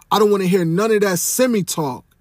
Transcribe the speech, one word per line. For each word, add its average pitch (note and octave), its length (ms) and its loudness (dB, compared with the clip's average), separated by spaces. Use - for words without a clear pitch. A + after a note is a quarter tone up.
I F#3+ 80 0
don't G#3+ 140 4
wanna F#3+ 140 0
hear F3+ 180 2
none F#3 280 0
of G#3 100 2
that F#3 180 0
semi B3 440 0
talk." C#3 420 -8